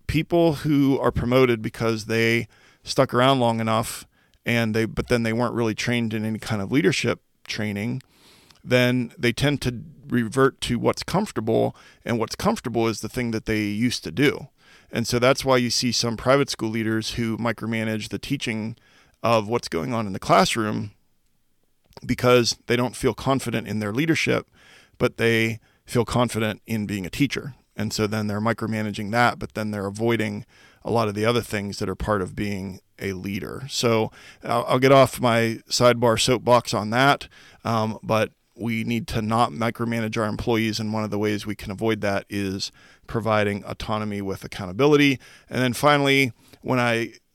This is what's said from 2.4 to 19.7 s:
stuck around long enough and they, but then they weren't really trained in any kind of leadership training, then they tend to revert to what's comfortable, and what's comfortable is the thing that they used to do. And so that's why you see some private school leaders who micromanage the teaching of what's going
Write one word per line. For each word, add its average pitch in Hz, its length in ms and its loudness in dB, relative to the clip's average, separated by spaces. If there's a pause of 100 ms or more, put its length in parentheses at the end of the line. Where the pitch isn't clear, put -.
stuck - 300 0
around 131 260 4
long 117 220 2
enough 113 440 -2 (400)
and 113 300 0
they, 110 80 2
but - 240 -4
then 120 160 2
they 113 80 0
weren't 117 220 0
really 113 220 0
trained 117 380 -2
in 110 120 -4
any 110 140 -4
kind 107 220 -4
of 98 120 -4
leadership 143 480 0 (260)
training, 107 540 -4 (600)
then 123 560 2
they 120 140 2
tend 139 300 0
to 123 200 -4 (280)
revert 123 500 2
to 120 200 -2
what's 117 240 0
comfortable, 117 720 -2 (280)
and 120 160 -2
what's 110 160 -4
comfortable 196 520 0
is 110 120 -2
the 107 80 -8
thing 120 240 -4
that 110 140 -4
they 107 180 0
used 107 400 -2
to 87 80 -8
do. 127 360 0 (440)
And 117 140 -2
so 120 140 0
that's 135 260 2
why 131 120 4
you 123 120 2
see 123 220 0
some 113 260 -2
private 135 320 2
school - 200 -4
leaders 110 420 -2
who 113 260 -2
micromanage 110 720 -4
the 101 80 -6
teaching 113 580 -6 (460)
of 110 260 2
what's 117 200 -2
going 156 260 -4